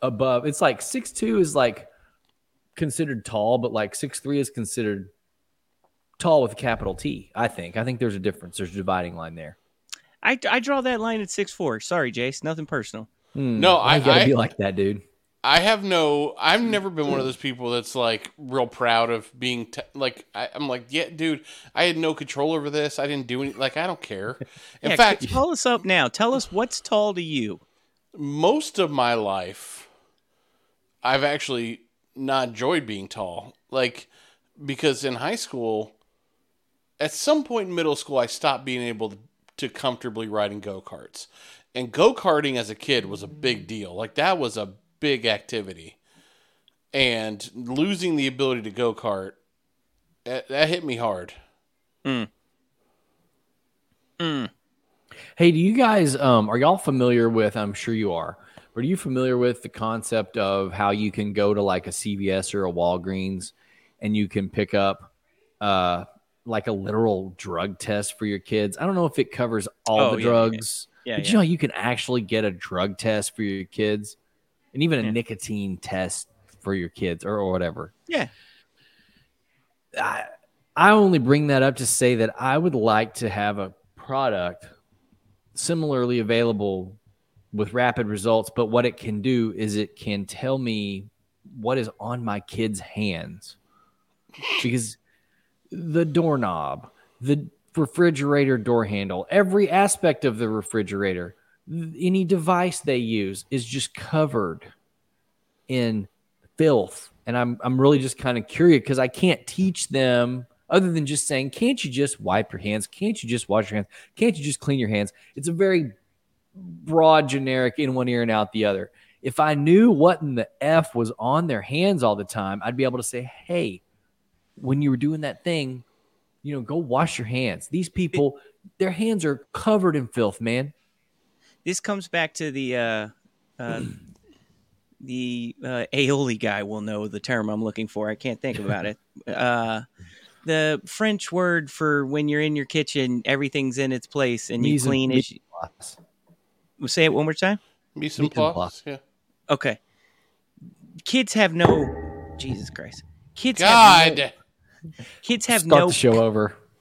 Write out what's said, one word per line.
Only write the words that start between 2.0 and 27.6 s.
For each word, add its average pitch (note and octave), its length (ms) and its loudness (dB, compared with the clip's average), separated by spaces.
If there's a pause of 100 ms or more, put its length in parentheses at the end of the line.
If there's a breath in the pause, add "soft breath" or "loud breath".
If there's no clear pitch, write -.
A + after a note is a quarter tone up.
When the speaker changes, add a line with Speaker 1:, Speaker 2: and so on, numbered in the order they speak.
Speaker 1:
considered C#3+ 500 -4
tall, A2+ 320 2
but, A#2 160 -4
like, G#2+ 200 -2
six - 260 -8
three C#3+ 200 -2
is C3+ 80 -2
considered G#2 640 -6 (1080)
tall D#3 240 4
with A2 100 0
a - 40 -18
capital A2+ 380 -4
T. - 400 -8
I A#2 140 0
think. F2 280 -12
I A2+ 80 -2
think B2 140 -4
there's A2+ 160 -2
a G2+ 60 -6
difference. F#2 380 -6
There's F2+ 140 -8
a - 20 -12
dividing F2+ 420 -4
line E2 180 -12
there. D#2+ 220 -16 (680 loud breath)
Speaker 2:
I, B3+ 160 2 (120)
I B3 100 2
draw C4+ 220 -2
that B3 180 -2
line A3 220 -4
at F#3+ 80 -10
six - 200 -4
four. A#2+ 300 -4
Sorry, D3 320 -2
Jace. B2+ 320 -4
Nothing D#3 220 -6
personal. A2 420 -8 (240)
Speaker 1:
Hmm. B2+ 280 -2
Speaker 3:
No, F3+ 160 8
Speaker 1:
Why C#3+ 60 4 (120)
Speaker 3:
I, - 20 6
Speaker 1:
you C#3+ 80 2
gotta D#3 180 8
Speaker 3:
I - 40 6
Speaker 1:
be C#3+ 80 6
like A2 240 0
that, G2 180 -2
dude? G2 240 0 (420)
Speaker 3:
I C#3+ 180 6
have G#3 220 2
no, D3+ 560 2
I've E3 220 4
never G#3 300 0
been D#3 180 -2
one C#3 100 0
of C3 60 -2
those C3 140 -6
people B2 320 -6
that's, A#2+ 240 -4
like, A2+ 420 -2
real C3 300 -2
proud A#2 420 2
of A2+ 300 -4
being, B2 320 -4
te-, - 100 -12 (140)
like, C3+ 400 -6
I, A#2 180 -6
I'm C#3+ 160 -6
like, B2 220 -6
"Yeah, D3+ 180 -2
dude, D#3+ 340 -4 (320 loud breath)
I E3 100 2
had F3 120 2
no D#3+ 160 0
control D3 400 -4
over D3 160 -4
this. D3 300 -4
I C#3 80 -2
didn't C#3+ 200 -4
do B2 160 -4
any, C#3 120 -6
like, C3 240 -4
I E3 80 -2
don't F#3 160 -6
care." G#2 340 -8 (460 loud breath)
In - 80 0
Speaker 2:
Yeah, D#3+ 60 0
Speaker 3:
fact, G#3 260 6
Speaker 2:
c-, A#2+ 60 -6
call C#4 240 0
us - 120 -4
up A#3 220 0
now. F3 220 4
Tell A#3 260 0
us - 180 -4
what's G#3+ 300 -4
tall G#3 320 0
to F3 80 -6
you. B2+ 380 -4 (540)